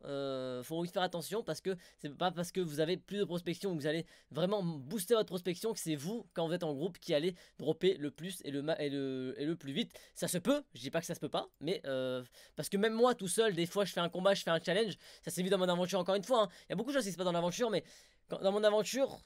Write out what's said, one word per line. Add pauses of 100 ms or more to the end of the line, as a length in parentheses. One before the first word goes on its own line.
euh,
faut
faire
attention
parce
que (220)
c'est
pas
parce
que
vous
avez
plus
de
prospection
ou
que
vous
allez (260)
vraiment
booster
votre
prospection
que
c'est
vous,
quand
vous
êtes
en
groupe,
qui
allez (240)
dropper
le
plus
et
le
ma-,
et
le,
et
le
plus
vite. (220)
Ça
se
peut, (100)
je
dis
pas
que
ça
se
peut
pas, (100)
mais,
euh, (320)
parce
que
même
moi
tout
seul,
des
fois
je
fais
un
combat,
je
fais
un
challenge, (260)
ça
s'est
vu
dans
mon
aventure
encore
une
fois,
hein. (200)
Il
y
a
beaucoup
de
choses
qui
se
passent
dans
l'aventure,
mais (460)
quand,
dans
mon
aventure,